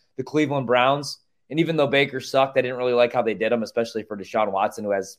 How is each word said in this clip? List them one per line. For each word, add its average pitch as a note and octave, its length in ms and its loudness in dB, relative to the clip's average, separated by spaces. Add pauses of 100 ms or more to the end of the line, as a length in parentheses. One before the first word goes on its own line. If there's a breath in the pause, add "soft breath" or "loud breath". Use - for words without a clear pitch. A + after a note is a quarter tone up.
(160)
the C3 80 -8
Cleveland C#3+ 420 -2
Browns. C3+ 540 2 (300)
And D3 100 -2
even D#3+ 180 0
though C#3+ 100 2
Baker C3 320 2
sucked, C3+ 380 0
I B2+ 40 6
didn't B2 160 -4
really B2 160 0
like A#2+ 200 4
how B2 80 2
they A2 120 -2
did A2 200 0
him, A#2 100 0
especially A2+ 400 -4
for G#2+ 140 -10
Deshaun G#2 340 -2
Watson, G#2 320 -2
who G2+ 80 -4
has, G2 280 -4